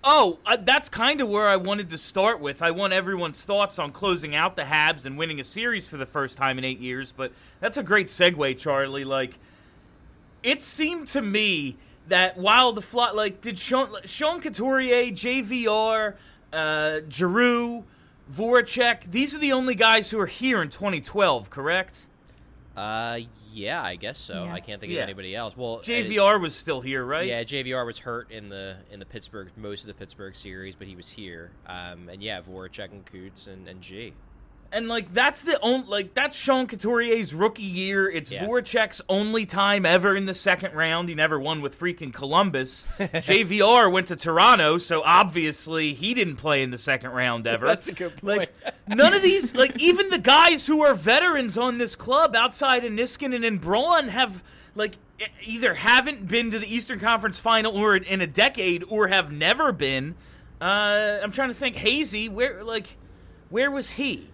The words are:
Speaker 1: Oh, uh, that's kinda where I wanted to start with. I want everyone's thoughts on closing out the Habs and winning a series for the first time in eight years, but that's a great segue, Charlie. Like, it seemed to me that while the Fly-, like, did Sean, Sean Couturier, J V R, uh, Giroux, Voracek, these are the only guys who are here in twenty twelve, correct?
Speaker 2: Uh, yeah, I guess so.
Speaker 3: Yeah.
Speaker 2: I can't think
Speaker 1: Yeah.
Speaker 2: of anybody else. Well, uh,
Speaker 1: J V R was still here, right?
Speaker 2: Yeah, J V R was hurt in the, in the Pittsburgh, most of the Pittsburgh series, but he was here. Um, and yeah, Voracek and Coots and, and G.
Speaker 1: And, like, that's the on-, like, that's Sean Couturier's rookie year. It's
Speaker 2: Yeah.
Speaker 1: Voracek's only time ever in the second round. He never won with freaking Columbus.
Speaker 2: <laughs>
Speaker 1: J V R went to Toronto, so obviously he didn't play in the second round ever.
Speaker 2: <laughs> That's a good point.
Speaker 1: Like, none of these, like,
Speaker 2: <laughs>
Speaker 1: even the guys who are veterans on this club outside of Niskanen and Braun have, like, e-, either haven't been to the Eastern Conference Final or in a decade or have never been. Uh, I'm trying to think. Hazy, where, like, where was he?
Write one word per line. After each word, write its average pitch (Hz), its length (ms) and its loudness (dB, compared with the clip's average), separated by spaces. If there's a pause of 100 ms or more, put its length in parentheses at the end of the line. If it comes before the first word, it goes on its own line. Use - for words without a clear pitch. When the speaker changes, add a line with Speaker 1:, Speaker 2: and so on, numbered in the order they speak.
Speaker 1:
Oh, 262 420 6
uh, 233 120 4
that's 247 320 2
kinda 269 360 0
where 208 220 2
I 202 80 6
wanted 190 340 -2
to 160 80 -12
start 196 440 0
with. 143 200 -6
I 170 100 2
want 185 220 0
everyone's 180 500 -2
thoughts 202 360 0
on 147 120 -4
closing 156 440 -2
out 165 200 0
the 156 80 -6
Habs 151 420 2
and 135 120 -10
winning 156 220 -4
a 127 60 -10
series 220 420 -6
for 156 100 -14
the 131 80 -6
first 139 320 -6
time 131 200 0
in 127 60 -8
eight 131 160 -6
years, 127 320 -10
but 127 200 -10 (280)
that's 214 180 -4
a 269 60 -4
great 185 240 2
segue, 147 500 2
Charlie. 139 480 -2
Like, 135 340 -4 (1040)
it 277 180 0
seemed 311 480 -4
to 277 120 -2
me 196 560 -2 (300)
that 185 280 2
while 220 380 4
the 202 80 -6
Fly-, 233 300 -2
like, 208 300 -4
did 214 180 -8
Sean, 262 280 0 (180)
Sean 311 360 -2
Couturier, 247 720 0
J 247 300 -2
V 233 260 -4
R, 214 500 0 (340)
uh, 156 560 -2
Giroux, 233 800 0 (480)
Voracek, 233 760 0
these 277 240 0
are - 20 -10
the 294 160 0
only 254 220 0
guys 220 340 4
who 220 100 -4
are 190 60 2
here 226 380 0
in 143 80 -6
twenty 185 280 -4
twelve, 143 520 0
correct? 165 560 -6 (680)
Speaker 2:
Uh, 113 440 -6 (340)
yeah, 110 300 -8
I 90 120 -8
guess 101 220 -10
so. 87 280 -10
Speaker 3:
Yeah. 87 80 -10
Speaker 2:
I 92 60 -10
can't 101 220 -14
think 104 100 -12
Speaker 1:
Yeah. 135 100 -6
Speaker 2:
of - 20 -4
anybody 95 320 -12
else. 113 200 -10
Well, 117 220 -8
uh, 120 60 -16
Speaker 1:
J 233 180 -4
V 208 180 -2
R 202 200 6
was 165 160 -6
still 139 260 -6
here, 131 240 -6
right? 156 220 -4
Speaker 2:
Yeah, 117 160 -4
J 135 180 -8
V 127 120 -8
R 127 120 -4
was 117 140 -12
hurt 120 320 -12
in 104 180 -18
the, 95 280 -14 (140)
in 101 80 -18
the 98 60 -16
Pittsburgh, 101 500 -16
most 104 260 -12
of 107 60 -18
the 101 60 -16
Pittsburgh 98 420 -16
series, 95 400 -16
but 98 120 -18
he 95 80 -18
was 87 120 -20
here. 87 440 -16 (160)
Um, 90 420 -14
and 95 120 -18
yeah, 101 200 -10
Voracek 92 500 -16
and 98 140 -20
Coots 92 400 -20
and, 92 240 -20
and 92 100 -20
G. 95 360 -18 (580)
Speaker 1:
And, 226 140 -4
like, 220 260 -6
that's 254 300 0
the 311 180 0
on-, 247 260 0
like, 202 260 -4
that's 285 280 -2
Sean 262 240 2
Couturier's 226 680 -2
rookie 220 280 0
year. 190 480 0
It's 165 220 -6
Speaker 2:
Yeah. 98 140 -6
Speaker 1:
Voracek's 233 640 -2
only 214 360 0
time 196 400 2
ever 185 300 6
in 196 120 -2
the 190 60 -4
second 185 400 0
round. 165 360 -2
He 170 40 -8
never 156 240 2
won 147 220 -2
with 139 180 -8
freaking 170 360 -8
Columbus. 143 720 0 (180)
Speaker 2:
<laughs> 160 160 -4
Speaker 1:
J 196 240 4
V 196 180 0
R 220 280 8
went 180 180 0
to 175 80 -6
Toronto, 165 600 6
so 160 260 -2
obviously 160 920 2
he 175 200 -4
didn't 180 240 -2
play 143 260 0
in 127 80 -4
the 123 60 -10
second 127 340 -4
round 120 360 -2
ever. 113 180 -2
Speaker 2:
<laughs> - 20 4
That's - 220 0
a - 20 -10
good 247 240 -8
point. 202 240 -2
Speaker 1:
Like, 175 140 -4 (340)
none 269 260 6
of 392 80 4
these, 381 340 4
like, 262 200 4
Speaker 2:
<laughs> 233 60 -8
Speaker 1:
even 349 260 4
the 359 120 0
guys 311 480 6
who 302 180 4
are 269 100 8
veterans 240 640 2
on 240 200 0
this 233 160 -2
club 277 400 2
outside 247 520 2
of 220 80 -4
Niskanen 247 520 -2
and 208 140 0
Braun 262 480 2
have, 208 340 -2 (320)
like, 214 220 -4 (240)
e-, 208 60 -8 (160)
either 220 320 -2
haven't 208 560 2
been 233 200 0
to 220 100 -4
the 214 140 -8
Eastern 233 280 -6
Conference 220 400 0
Final 220 340 2
or 208 220 4
in 190 240 -2
a 170 60 0
decade 185 600 0
or 214 220 2
have 175 240 0
never 220 400 2
been. 139 420 -2 (460)
Uh, 208 600 0
I'm 202 120 -6
trying 269 160 -2
to 233 60 -8
think. 254 200 -4
Hazy, 220 540 -2
where, 208 340 -4
like, 226 320 -8 (540)
where 254 200 0
was 277 200 -4
he? 262 440 -6